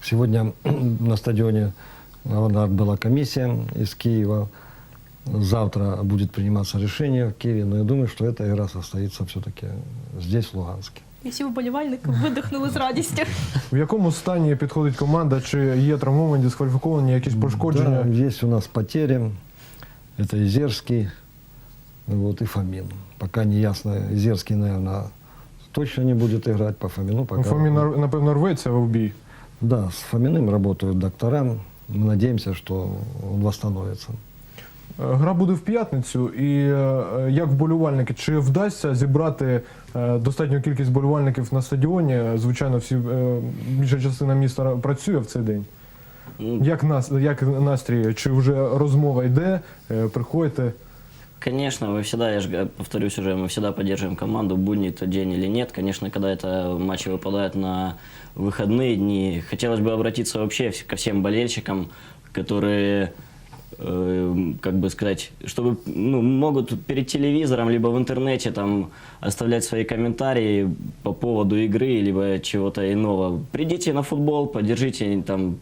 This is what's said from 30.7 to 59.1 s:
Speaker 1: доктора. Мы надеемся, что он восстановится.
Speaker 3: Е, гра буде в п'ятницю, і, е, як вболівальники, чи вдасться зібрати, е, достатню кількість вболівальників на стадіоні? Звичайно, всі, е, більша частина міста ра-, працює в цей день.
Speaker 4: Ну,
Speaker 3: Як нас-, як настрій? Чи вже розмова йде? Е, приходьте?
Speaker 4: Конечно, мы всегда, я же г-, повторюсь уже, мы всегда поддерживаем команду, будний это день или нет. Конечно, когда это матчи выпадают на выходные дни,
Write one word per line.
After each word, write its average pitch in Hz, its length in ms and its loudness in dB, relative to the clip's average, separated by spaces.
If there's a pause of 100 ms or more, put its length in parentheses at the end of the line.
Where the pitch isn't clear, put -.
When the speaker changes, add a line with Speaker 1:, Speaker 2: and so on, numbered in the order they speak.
Speaker 1:
доктора. 117 420 0 (480)
Мы 104 160 0
надеемся, 107 480 2
что 92 360 -6 (440)
он 101 80 0
восстановится. 98 680 -2 (920)
Speaker 3:
Е, 135 40 -4 (100)
гра 156 200 4
буде 185 200 4
в 180 60 0
п'ятницю, 135 720 -2
і, 139 280 0 (120)
е, 131 600 0
як 156 180 2
вболівальники, 143 680 2
чи 156 240 0
вдасться 151 580 2
зібрати, 135 640 2 (340)
е, 120 220 0
достатню 135 440 0
кількість 135 280 0
вболівальників 139 640 0
на 131 80 2
стадіоні? 139 600 0 (140)
Звичайно, 123 420 0
всі, 123 180 -2
е, 123 440 0 (300)
більша 131 320 2
частина 135 340 0
міста 135 280 2
ра-, 131 160 0
працює 135 380 -2
в 113 80 0
цей 123 160 -4
день. 104 240 -2 (760)
Speaker 4:
Ну, 113 240 0
Speaker 3:
Як 156 200 2
нас-, 143 280 2
як 139 300 2
настрій? 131 720 2
Чи 135 180 -2
вже 135 460 4
розмова 139 460 4
йде? 165 360 2 (320)
Е, 113 160 0
приходьте? 127 640 0 (680)
Speaker 4:
Конечно, 131 460 -2
мы 104 160 -2
всегда, 113 280 0
я 104 80 0
же 92 100 -4
г-, 87 180 -2 (100)
повторюсь 98 400 -4
уже, 95 180 0
мы 92 120 -2
всегда 104 240 -2
поддерживаем 98 440 -2
команду, 107 420 -2
будний 98 320 0
это 92 180 -6
день 92 240 -2
или 92 160 -2
нет. 117 240 -2
Конечно, 98 400 -4
когда 98 200 -2
это 92 480 -2
матчи 95 300 -4
выпадают 95 460 -4
на 92 420 -4 (380)
выходные 110 600 0
дни, 95 540 0